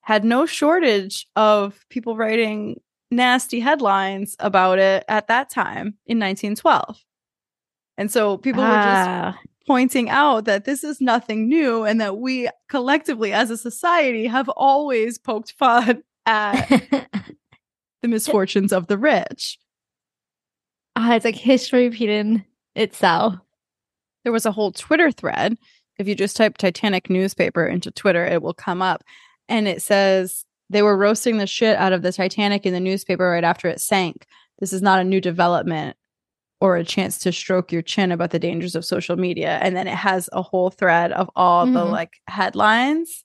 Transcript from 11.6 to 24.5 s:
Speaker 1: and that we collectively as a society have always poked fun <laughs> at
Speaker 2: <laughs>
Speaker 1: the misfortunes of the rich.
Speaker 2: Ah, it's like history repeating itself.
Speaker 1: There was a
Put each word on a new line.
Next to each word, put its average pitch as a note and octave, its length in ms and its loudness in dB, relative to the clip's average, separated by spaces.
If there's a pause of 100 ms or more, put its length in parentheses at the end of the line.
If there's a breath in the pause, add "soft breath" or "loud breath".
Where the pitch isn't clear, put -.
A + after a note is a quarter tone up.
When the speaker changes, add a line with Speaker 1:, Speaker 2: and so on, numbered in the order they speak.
Speaker 1:
and G#3+ 160 0
that G3+ 180 -4
we B3+ 300 -4 (220)
collectively B3+ 640 -2
as A3 180 0
a A#3 60 -6
society C4 680 0
have B3 240 -2
always C4+ 680 0
poked A3 340 -8
fun A#3+ 500 2 (120)
<laughs> - 120 -12
at G#3+ 420 0
Speaker 2:
<laughs> - 1300 -4
Speaker 1:
the A#3+ 60 -4
misfortunes G#3 640 0
of F#3 160 0
the G3+ 100 0
rich. - 640 -2 (1400)
Speaker 2:
Ah, A#3 200 2
it's A3+ 100 0
like A#3 100 0
history B3 540 2
repeating G#3+ 560 0 (300)
itself. F#3+ 600 0 (880)
Speaker 1:
There A#3+ 100 -2
was A3+ 120 0
a A3 80 0